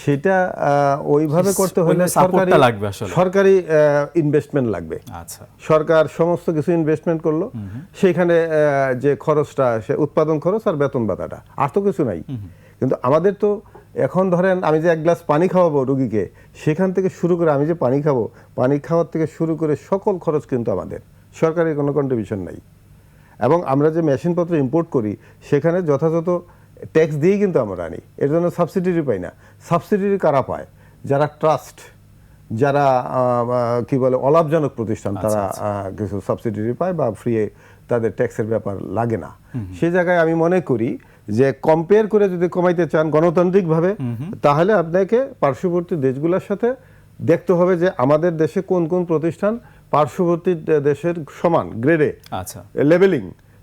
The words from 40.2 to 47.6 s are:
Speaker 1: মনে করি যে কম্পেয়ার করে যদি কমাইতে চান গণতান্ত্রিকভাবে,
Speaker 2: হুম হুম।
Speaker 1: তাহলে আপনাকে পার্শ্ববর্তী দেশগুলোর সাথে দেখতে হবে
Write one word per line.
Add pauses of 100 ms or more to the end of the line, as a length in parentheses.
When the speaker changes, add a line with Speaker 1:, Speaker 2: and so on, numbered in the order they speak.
Speaker 1:
মনে
করি (300)
যে
কম্পেয়ার
করে
যদি
কমাইতে
চান
গণতান্ত্রিকভাবে,
Speaker 2:
হুম
হুম। (100)
Speaker 1:
তাহলে
আপনাকে (140)
পার্শ্ববর্তী
দেশগুলোর
সাথে (460)
দেখতে
হবে